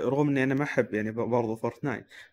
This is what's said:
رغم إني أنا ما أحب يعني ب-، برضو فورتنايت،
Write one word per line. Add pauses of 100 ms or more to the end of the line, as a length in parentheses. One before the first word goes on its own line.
رغم
إني
أنا
ما
أحب
يعني
ب-،
برضو
فورتنايت، (260)